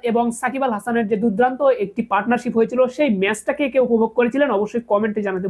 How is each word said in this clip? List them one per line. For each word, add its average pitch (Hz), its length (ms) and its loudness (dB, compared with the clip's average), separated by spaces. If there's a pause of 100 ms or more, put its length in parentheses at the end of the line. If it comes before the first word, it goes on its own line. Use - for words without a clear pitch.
এবং 240 220 0 (140)
সাকিব 262 260 -4
আল 247 120 -2
হাসানের 233 340 -2
যে 220 120 2
দুর্দান্ত 247 380 0 (240)
একটি 208 160 -4 (100)
পার্টনারশিপ 233 460 0
হয়েছিল, 226 240 2 (140)
সেই 302 140 2 (120)
ম্যাচটাকে 220 520 -2
কে 269 140 2
উপভোগ 226 300 2
করেছিলেন 254 400 2
অবশ্যই 214 340 -2
কমেন্টে 214 360 0
জানাতে 190 220 -4